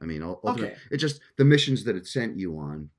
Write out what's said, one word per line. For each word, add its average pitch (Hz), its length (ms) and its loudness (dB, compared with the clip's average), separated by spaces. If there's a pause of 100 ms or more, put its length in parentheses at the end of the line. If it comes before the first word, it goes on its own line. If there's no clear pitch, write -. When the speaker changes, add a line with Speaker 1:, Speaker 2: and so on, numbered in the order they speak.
Speaker 1:
I 78 60 -10
mean, 78 160 -6
ul-, 87 220 -8
ultimate-, 110 280 -2
Speaker 2:
Okay. - 80 -20 (120)
Speaker 1:
it - 60 0
just, 143 220 -4 (160)
the 135 80 6
missions 139 400 6
that 110 120 0
it 90 100 -10
sent 113 320 -4
you 85 180 -6
on 76 320 -10 (100)